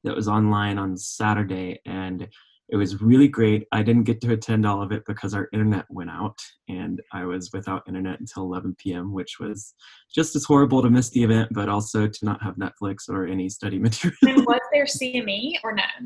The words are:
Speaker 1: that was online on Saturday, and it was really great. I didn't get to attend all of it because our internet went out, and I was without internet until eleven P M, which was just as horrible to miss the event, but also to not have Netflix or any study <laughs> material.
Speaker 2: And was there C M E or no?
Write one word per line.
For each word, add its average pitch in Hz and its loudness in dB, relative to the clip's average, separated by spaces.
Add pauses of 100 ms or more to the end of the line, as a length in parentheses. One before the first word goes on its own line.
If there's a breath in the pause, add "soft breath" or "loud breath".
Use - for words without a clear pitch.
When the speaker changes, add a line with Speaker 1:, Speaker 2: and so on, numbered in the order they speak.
Speaker 1:
that - -4
was 107 -2
online 104 2
on 95 -4
Saturday, 95 -4
and 92 -8 (420 soft breath)
it - -2
was 101 -2
really 127 8
great. 110 2
I 107 2
didn't 117 4
get 113 0
to 117 0
attend 110 2
all 101 0
of 98 -6
it 107 -6
because 104 -6
our 98 -6
internet 107 0
went 87 -10
out, 82 -8 (300)
and 90 -8 (120)
I 90 -8
was 90 -8
without 95 -8
internet 92 -6
until - -10
eleven 92 -6
P 95 -6
M, 87 -8
which 95 -10
was - -10 (420 soft breath)
just 156 0
as 147 -2
horrible 139 6
to 123 4
miss 123 6
the 120 2
event, 113 4
but 104 -2
also 107 0
to 107 -6
not 104 -2
have 107 -8
Netflix 98 -8
or 95 -4
any 92 -4
study 98 -6
<laughs> - -
material. 113 0
Speaker 2:
And 262 6
was 240 2 (120)
there 285 4
C 254 -4
M 226 -4
E 247 -6
or 220 -6
no? 190 -2 (220)